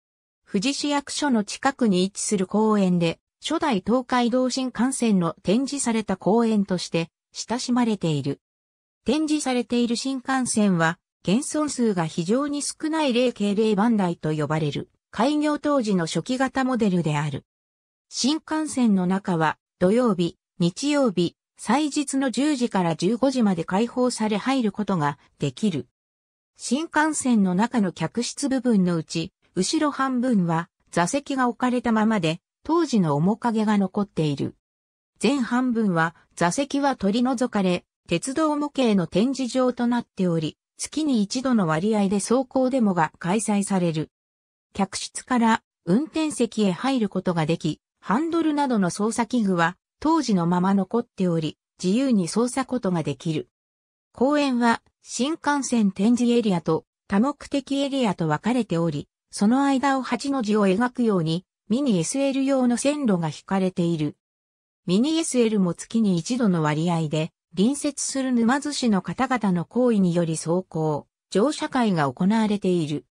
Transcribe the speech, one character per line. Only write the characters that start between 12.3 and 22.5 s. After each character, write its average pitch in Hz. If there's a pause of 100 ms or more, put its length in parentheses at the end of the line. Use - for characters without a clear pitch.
に 285
少 -
な 311
い 254
零 247
系 202
零 220
番 220
台 175
と 156
呼 147
ば 156
れ 151
る、 135 (220)
開 285
業 294
当 285
時 208
の 165
初 160
期 254
型 262
モ 262
デ 214
ル 180
で 151
あ 147
る。 - (640)
新 302
幹 311
線 233
の 180
中 185
は、 156 (220)
土 185
曜 240
日、 170 (220)
日 180
曜 277
日、 175 (200)
祭 285
日 277
の 269
十 285